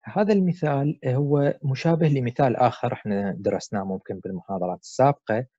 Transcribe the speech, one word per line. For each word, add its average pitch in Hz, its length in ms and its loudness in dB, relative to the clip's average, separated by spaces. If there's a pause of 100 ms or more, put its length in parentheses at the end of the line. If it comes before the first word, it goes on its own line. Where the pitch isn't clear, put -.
هذا 208 280 0
المثال 156 720 2
هو 143 580 2
مشابه 160 460 2
لمثال 127 480 2
آخر 123 360 0
احنا 101 460 -4
درسناه 98 460 -4
ممكن 95 340 -8
بالمحاضرات 90 600 -6
السابقة 127 680 0 (120)